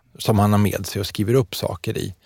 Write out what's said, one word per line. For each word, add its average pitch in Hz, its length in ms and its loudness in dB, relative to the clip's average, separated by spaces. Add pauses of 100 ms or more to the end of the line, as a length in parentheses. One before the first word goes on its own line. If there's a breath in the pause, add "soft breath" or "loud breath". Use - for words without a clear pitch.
(180)
som 110 200 2
han 104 140 4
har 104 60 4
med 101 280 0
sig - 140 -6
och 101 60 -4
skriver 107 280 -2
upp 131 200 2
saker - 440 -6
i, 90 160 -8 (120)